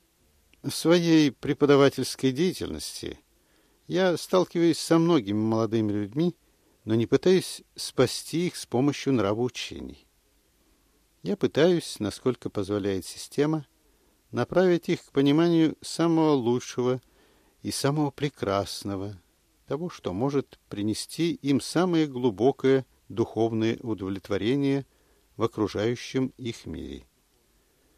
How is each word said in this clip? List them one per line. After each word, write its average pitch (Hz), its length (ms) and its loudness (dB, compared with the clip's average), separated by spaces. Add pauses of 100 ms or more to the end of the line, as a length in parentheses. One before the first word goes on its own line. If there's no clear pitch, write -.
(640)
В 143 80 -4
своей 160 600 4
преподавательской 135 1000 2
деятельности 127 880 -6 (680)
я 175 280 2
сталкиваюсь 170 640 2
со 165 200 4
многими 147 380 2
молодыми 110 540 2
людьми, 107 460 -2 (480)
но 107 100 0
не 113 120 2
пытаюсь - 560 2 (120)
спасти - 720 -2
их 165 80 -6
с - 120 -14
помощью 135 480 0
нравоучений. 107 920 -4 (1160)
Я - 120 -4
пытаюсь, 160 640 0
насколько - 520 -4
позволяет 98 540 -4
система, 151 640 -4 (640)
направить 170 580 2
их 170 180 -4
к - 40 -20
пониманию 160 680 4
самого 160 540 2
лучшего 123 680 0 (600)
и 98 100 -6
самого 143 400 0
прекрасного, 98 1080 -4 (460)
того, 156 240 -6
что - 220 -8
может 131 560 -4
принести 107 640 -4
им 139 280 -2
самое 165 460 0
глубокое 127 800 0 (220)
духовное 113 720 -2
удовлетворение 110 1080 -2 (500)
в 104 60 -2
окружающем 113 920 -2
их 120 300 -12
мире. 71 380 -12 (920)